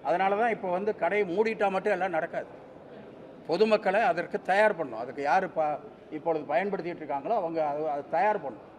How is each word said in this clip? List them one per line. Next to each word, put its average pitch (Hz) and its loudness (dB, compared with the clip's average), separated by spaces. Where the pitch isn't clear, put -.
அதனால 190 2
தான் 226 2
இப்போ 190 -4
வந்து 202 -2
கடையை 185 0
மூடிட்டா 214 2
மட்டும் 190 0
எல்லாம் 180 0
நடக்காது. 160 -6
பொதுமக்களை 208 4
அதற்கு 175 0
தயார் 202 4
பண்ணணும். 131 -4
அதுக்கு 123 -6
யாரு 165 2
ப-, 151 0
இப்பொழுது 151 -2
பயன்படுத்திட்டு 175 -2
இருக்காங்களோ 147 -2
அவங்க 165 -2
அது, 151 -2
அது 143 -4
தயார் 202 2
பண்ணணும். 123 -12